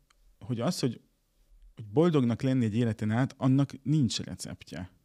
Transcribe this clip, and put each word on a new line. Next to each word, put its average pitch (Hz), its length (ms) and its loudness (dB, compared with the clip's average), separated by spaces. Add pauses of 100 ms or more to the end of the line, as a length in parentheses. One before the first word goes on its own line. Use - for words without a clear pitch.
(400)
hogy 120 200 -6
az, 147 200 -2
hogy, 120 220 -2 (760)
hogy 110 120 -16
boldognak 131 540 2
lenni 131 240 2
egy 104 100 -2
életen 110 360 0
át, 120 260 0
annak 135 460 2
nincs 143 360 2
receptje. - 720 -12 (140)